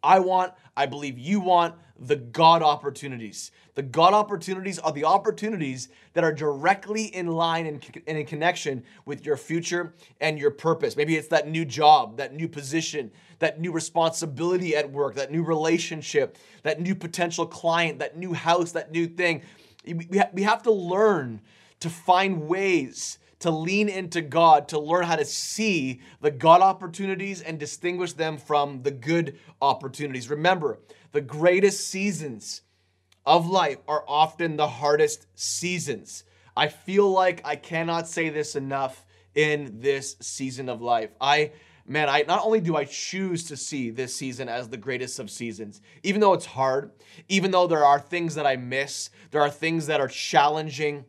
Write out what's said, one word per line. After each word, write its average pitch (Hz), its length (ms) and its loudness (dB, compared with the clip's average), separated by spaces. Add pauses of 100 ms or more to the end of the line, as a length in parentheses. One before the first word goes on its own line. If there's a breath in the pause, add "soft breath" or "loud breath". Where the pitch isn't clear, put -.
I 180 180 8
want, 185 340 0 (220 soft breath)
I 139 100 2
believe 139 320 -8
you 180 220 0
want 175 340 4 (240 soft breath)
the 135 180 0
God 160 460 4
opportunities. 139 880 -4 (240 soft breath)
The 143 80 -4
God 160 320 6
opportunities 190 640 -2
are 156 140 -2
the 143 120 -4
opportunities 175 880 0 (240 soft breath)
that 165 100 2
are 160 80 2
directly 185 720 -2 (100)
in 180 120 -4
line 165 400 0
and, 147 400 -12
and 156 100 -6
in 151 80 -4
connection 151 580 -2 (220 loud breath)
with 143 220 -10
your 147 100 0
future 170 580 -4 (240 soft breath)
and 156 200 -2
your 139 140 0
purpose. 156 440 -2
Maybe 156 200 0
it's 151 120 -6
that 151 180 2
new 160 200 -4
job, 131 500 4
that 135 180 -8
new 160 140 -6
position, 143 600 -6 (300 soft breath)
that 156 200 0
new 175 100 -4
responsibility 165 1040 -2
at 147 160 0
work, 139 260 -4
that 135 140 -6
new 160 120 -2
relationship, 160 960 0 (240 loud breath)
that 156 180 -2
new 185 140 -2
potential 170 500 -4
client, 165 540 -2
that 147 180 -8
new 175 160 -8
house, 170 400 0
that 156 180 -6
new 170 160 -2
thing. 170 360 -2 (420 loud breath)
We, 165 240 -10
we 190 80 -2
ha-, - 160 2
we 190 120 -2
have 214 180 2
to 233 100 4
learn 180 680 2 (380 soft breath)
to 165 100 -6
find 180 580 2
ways 180 680 -2 (220 soft breath)
to 170 100 0
lean 185 380 0
into 185 320 -6
God, 156 480 6
to 160 100 -4
learn 165 260 0
how 170 120 0
to 151 80 0
see 151 760 -2 (200 loud breath)
the 147 100 2
God 160 300 6
opportunities 190 840 -2
and 156 160 -8
distinguish 175 540 -6
them 156 260 -4
from 143 440 0
the 139 80 0
good 143 480 -2 (220 loud breath)
opportunities. 135 680 -2
Remember, 156 480 0 (340 soft breath)
the 147 80 0
greatest 180 680 2
seasons 156 760 -6 (640)
of 170 220 6
life 170 300 2 (100)
are 151 180 -2
often 156 500 2
the 151 120 2
hardest 147 680 2
seasons. 151 880 -6 (320 soft breath)
I 151 120 2
feel 196 420 2
like 185 340 2
I 147 120 -4
cannot 165 520 -4
say 165 200 -2
this 151 280 -6
enough 135 480 -6 (300 soft breath)
in 147 460 0
this 139 400 -2
season 131 480 -10
of 117 140 -8
life. 117 280 -2 (100)
I, 151 320 2 (340 soft breath)
man, 147 220 0
I, 143 200 4
not 185 160 2
only 220 160 4
do 165 160 0
I 147 80 0
choose 180 600 -6
to 151 120 -12
see 127 340 -6
this 120 240 -8
season 127 340 -8
as 120 200 -6
the 120 80 -12
greatest 123 420 -8
of 107 120 -12
seasons, 107 500 -12 (220 soft breath)
even 196 180 0
though 196 140 8
it's - 120 -4
hard, 135 440 -2 (380 loud breath)
even 190 240 2
though 180 140 4
there 160 180 2
are 143 160 6
things 170 340 -4
that 147 120 -2
I 135 100 2
miss, 131 540 -6 (200 soft breath)
there 151 100 0
are 147 100 4
things 160 360 -2
that 147 140 0
are 135 80 0
challenging 147 1000 0